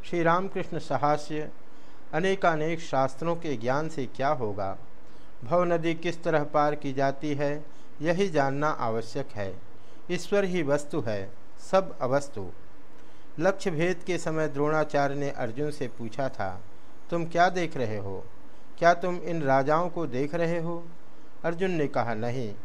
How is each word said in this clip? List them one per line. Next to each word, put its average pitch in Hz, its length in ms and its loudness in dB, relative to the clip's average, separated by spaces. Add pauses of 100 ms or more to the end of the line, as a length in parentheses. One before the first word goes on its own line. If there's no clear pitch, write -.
श्री 170 180 0
रामकृष्ण 175 560 2
सहास्य, 151 720 0 (600)
अनेकानेक 170 680 2
शास्त्रों 156 560 0
के 156 220 -2
ज्ञान 131 320 0
से 143 160 -2
क्या 135 240 0
होगा? 104 480 0 (680)
भव 165 200 2
नदी 170 300 2
किस 165 300 -2
तरह 156 200 2
पार 147 320 2
की 147 180 -2
जाती 139 400 0
है, 147 320 0 (360)
यही 175 280 2
जानना 143 380 2
आवश्यक 120 600 0
है। 98 400 -2 (440)
ईश्वर 180 320 2
ही 180 200 0
वस्तु 143 380 0
है, 101 300 0 (400)
सब 190 280 2
अवस्तु। 127 480 0 (920)
लक्ष्य 190 320 2
भेद 175 360 0
के 175 100 0
समय 156 300 0
द्रोणाचार्य 143 680 2
ने 143 140 0
अर्जुन 131 420 -2
से 139 160 -2
पूछा 117 420 -2
था, 92 320 -2 (480)
"तुम 170 160 0
क्या 170 240 4
देख 180 280 0
रहे 110 200 0
हो? 98 280 -2 (520)
क्या 170 160 8
तुम 175 220 0
इन 170 260 -2
राजाओं 143 480 4
को 170 160 -2
देख 139 300 0
रहे 170 240 2
हो?" 170 240 -2 (640)
अर्जुन 175 260 0
ने 156 160 2
कहा, 120 260 0
"नहीं।" 113 520 -2